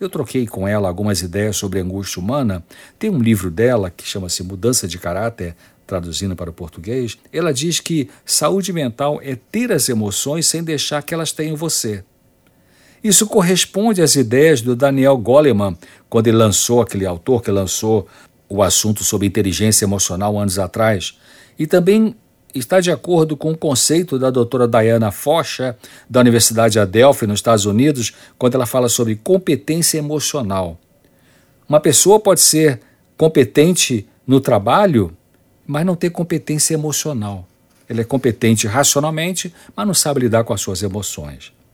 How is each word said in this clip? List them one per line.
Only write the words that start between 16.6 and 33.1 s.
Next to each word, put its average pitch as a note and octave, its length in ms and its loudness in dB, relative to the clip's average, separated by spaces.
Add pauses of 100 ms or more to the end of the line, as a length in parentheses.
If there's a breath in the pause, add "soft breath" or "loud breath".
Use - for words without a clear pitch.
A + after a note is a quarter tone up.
aquele G2+ 240 -2
autor F#2 380 0
que - 80 -6
lançou G2+ 580 0 (400 loud breath)
o G2+ 140 0
assunto G2+ 420 0
sobre G2+ 220 -2
inteligência G2+ 580 0
emocional G2+ 540 -2
anos G2 200 -4
atrás. A2 600 -2 (400 soft breath)
E D#3 80 -2
também G3 500 2 (360)
está D#3+ 280 0
de F3+ 100 0
acordo D#3+ 460 0
com D#3 160 -4
o D#3+ 40 -6
conceito D#3 640 0
da C3 100 0
doutora B2 380 2
Diana A2+ 460 4
Focha, C#3+ 640 -2 (300 loud breath)
da B2 100 2
Universidade A2+ 600 4
Adelphi, A2+ 440 4
nos G#2 140 0
Estados A2+ 260 2
Unidos, A#2+ 480 0 (240 loud breath)
quando B2 200 0
ela B2+ 100 0
fala B2 220 0
sobre A2+ 260 -2
competência D#3+ 840 -2
emocional. A#2+ 800 -4 (920 soft breath)
Uma D3 100 4
pessoa F3 400 4
pode G3 220 2
ser D3+ 400 2 (360 soft breath)